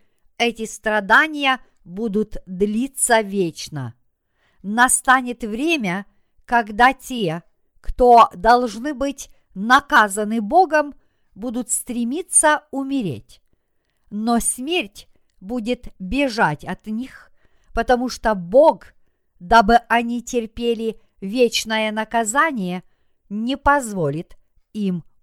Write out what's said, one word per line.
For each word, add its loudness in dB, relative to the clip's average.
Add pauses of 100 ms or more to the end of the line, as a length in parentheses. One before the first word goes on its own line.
(380)
эти -2
страдания 0 (240)
будут -6
длиться 0
вечно. -6 (680)
Настанет 0
время, -2 (400)
когда 4
те, -6 (360)
кто 6
должны 2
быть -6 (240)
наказаны 2
Богом, 2 (400)
будут -8
стремиться 0
умереть. -6 (680)
Но 0
смерть -6 (300)
будет -6
бежать -2
от -12
них, -12 (420)
потому 0
что -2
Бог, 2 (460)
дабы 4 (120)
они -2
терпели -4 (180)
вечное 0
наказание, -2 (460)
не -4
позволит -2 (360)
им -4 (200)